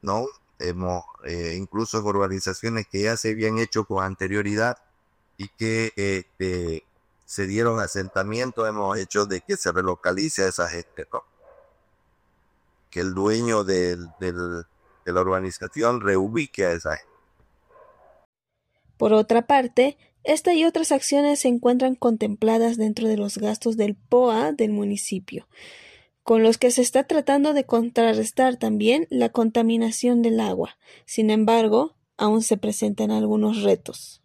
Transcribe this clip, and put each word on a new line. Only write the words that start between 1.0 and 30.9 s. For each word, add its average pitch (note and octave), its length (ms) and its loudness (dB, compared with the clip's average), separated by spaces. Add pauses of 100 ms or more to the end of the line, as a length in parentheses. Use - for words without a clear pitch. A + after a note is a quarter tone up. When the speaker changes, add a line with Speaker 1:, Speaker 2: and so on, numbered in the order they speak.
Speaker 1:
eh, E2+ 320 -8
incluso G#2+ 420 -6
en G#2 60 -6
urbanizaciones G2 800 -4
que G2 140 -6
ya A2+ 160 0
se A2 140 -4
habían A2 260 -2
hecho A2+ 280 -2
con F#2+ 180 -4
anterioridad G2+ 760 -2 (600)
y G2 120 -12
que, A2+ 460 -4
este, F2+ 920 -4 (400)
se G2 220 -8
dieron A2+ 320 -2
asentamiento, G#2 840 -4
hemos G#2 320 -4
hecho G2+ 280 -2
de F#2 160 -6
que G3 160 -6
se F2+ 140 -2
relocalice F#2 720 -2
a F#2+ 40 2
esa F2 220 -2
gente, E2 420 -12
¿no? - 120 -8 (1700)
Que F2+ 100 -10
el F#2 140 -4
dueño G#2+ 500 0
del, F2 460 -2 (100)
del, F2 460 -6 (400)
de F2 80 -4
la F2+ 80 2
urbanización F#2+ 800 -2
reubique G2+ 640 0
a F2 80 0
esa D#2+ 240 -6
gente. - 140 -20 (1900)
Speaker 2:
Por A3 160 2
otra A3+ 340 4
parte, C4 500 2 (260)
esta D#4 300 2
y D#4+ 120 4
otras E4 260 2
acciones C#4+ 480 2
se - 80 0
encuentran B3 480 2
contempladas A3+ 840 0
dentro A3 300 -2
de A3 100 0
los G3+ 220 -6
gastos G#3+ 380 -4
del G#3 180 0
poa B3 560 2
del A3+ 200 0
municipio, G3+ 760 -6 (720)
con A3+ 220 4
los A3+ 160 6
que B3 100 4
se B3 140 2
está C4 220 2
tratando C#4+ 480 2
de C#4 120 0
contrarrestar A#3 920 2
también A3 520 0
la A#3+ 200 0
contaminación A3+ 920 2
del A3+ 180 2
agua. F#3+ 380 -4 (280)